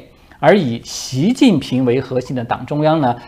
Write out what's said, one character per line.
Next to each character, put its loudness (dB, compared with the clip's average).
而 4
以 -2
习 -4
近 4
平 -2
为 2
核 -4
心 -10
的 -6
党 -6
中 -4
央 2
呢， 0